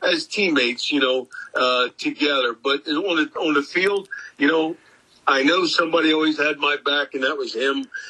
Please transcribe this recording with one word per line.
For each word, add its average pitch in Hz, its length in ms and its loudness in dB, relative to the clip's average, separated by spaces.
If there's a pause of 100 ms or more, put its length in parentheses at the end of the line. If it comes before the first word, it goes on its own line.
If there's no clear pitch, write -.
as 175 240 0
teammates, 135 640 0
you 143 100 2
know, 131 280 0 (260)
uh, 127 340 2 (100)
together. 139 560 0
But 139 340 -2
on 170 280 -2
the, 151 220 0
on 160 160 0
the - 80 2
field, 196 460 -2 (300)
you 143 100 2
know, 160 280 0 (500)
I 139 160 4
know 170 240 4
somebody 160 460 2
always 156 260 2
had 147 200 0
my 147 260 0
back, 147 300 -2
and 135 80 -6
that 131 140 0
was 117 180 -8
him. 135 320 -2 (240)